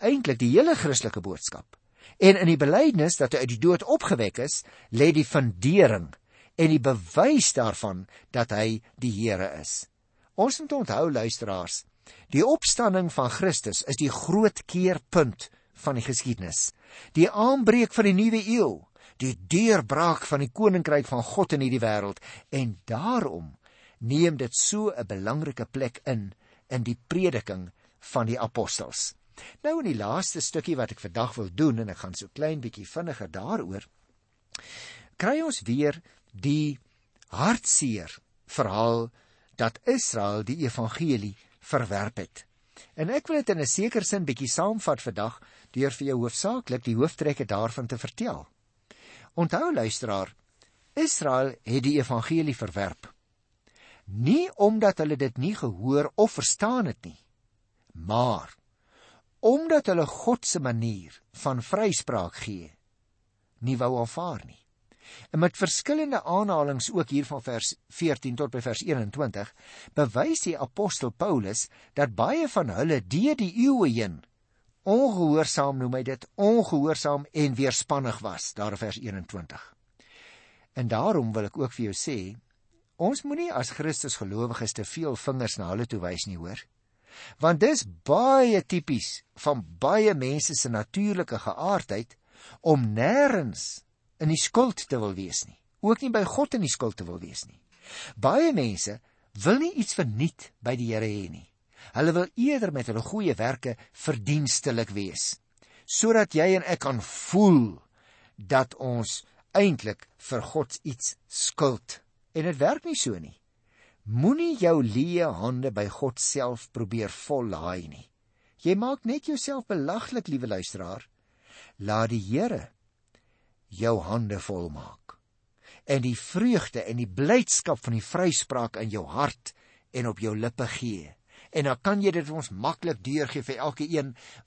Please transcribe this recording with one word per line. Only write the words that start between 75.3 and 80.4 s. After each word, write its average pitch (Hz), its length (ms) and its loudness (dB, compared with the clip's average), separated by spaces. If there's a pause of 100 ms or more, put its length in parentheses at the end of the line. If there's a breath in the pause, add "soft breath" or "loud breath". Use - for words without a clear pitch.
noem 127 180 -2
hy 131 60 -4
dit, 131 220 -8 (100)
ongehoorsaam 156 960 2
en 147 240 0
weerspannig 131 680 0
was, - 320 -8
daar 104 200 -4
in 98 60 -8
vers 107 180 -6
eenentwintig. 98 640 -10 (1120 soft breath)